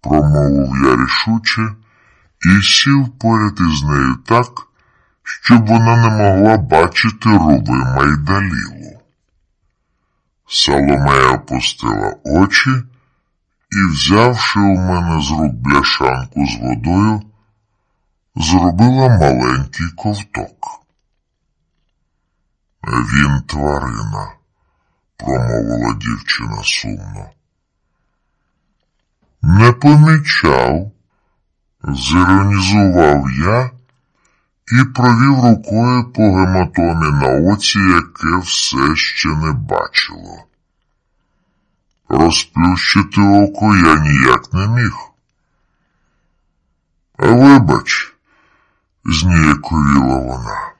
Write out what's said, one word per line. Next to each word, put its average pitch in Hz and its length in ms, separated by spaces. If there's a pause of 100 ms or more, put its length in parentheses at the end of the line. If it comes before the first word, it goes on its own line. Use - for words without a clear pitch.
промовив 71 680 (140)
я 64 220
рішуче 110 680 (720)
і 98 160
сів 139 480 (100)
поряд 110 400
із 78 240
нею 69 320 (100)
так, - 420 (560)
щоб 113 440
вона 113 300
не 117 120
могла 104 480
бачити 90 720
Рувима 65 760
й 76 140
Далілу. 82 840 (1500)
Соломея 69 840
опустила 57 920
очі 98 480 (1000)
і, 95 200
взявши 104 680
у 98 160
мене 87 460
з 69 100
рук 78 220
бляшанку 65 920
з 58 160
водою, 90 600 (1120)
зробила 92 760
маленький 67 800
ковток. - 920 (2000)
"Він 62 580
тварина", 58 880 (840)
промовила 58 760
дівчина 53 680
сумно. 50 680 (2000)
"Не 101 300
помічав", 120 1200 (920)
зіронізував 90 1500
я 107 400 (1000)
і 127 140
провів 123 580
рукою 120 680
по 113 100
гематомі 90 880
на 71 420
оці, 104 260
яке 87 580
все 78 580
ще - 340
не 78 220
бачило. 50 920 (1700)
Розплющити 87 1120
око 101 540
я 82 240
ніяк 65 540
не 98 140
міг. 117 300 (2250)
"Вибач", 120 960 (920)
зніяковіла 76 1120
вона. 62 640